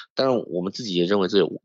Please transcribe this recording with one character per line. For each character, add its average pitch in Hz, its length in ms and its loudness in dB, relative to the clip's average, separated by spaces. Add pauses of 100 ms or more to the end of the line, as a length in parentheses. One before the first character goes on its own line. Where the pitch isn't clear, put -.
(160)
当 131 120 2
然 123 200 2
我 90 140 -4
们 95 120 -4
自 - 100 -12
己 98 120 -4
也 87 100 2
认 101 140 2
为 92 80 2
这 101 100 0
有， 85 280 2